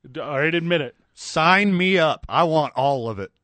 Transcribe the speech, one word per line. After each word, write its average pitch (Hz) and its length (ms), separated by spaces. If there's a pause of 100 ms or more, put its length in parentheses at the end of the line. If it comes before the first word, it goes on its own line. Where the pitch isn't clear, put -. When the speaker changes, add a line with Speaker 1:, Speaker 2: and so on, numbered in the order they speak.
Speaker 1:
D-, 143 120
all 135 180
right, 160 160
admit 170 240
it. 131 160 (180)
Speaker 2:
Sign 185 600
me 185 220
up. 156 320
I 151 160
want 156 300
all 131 340
of 101 100
it. 95 120 (120)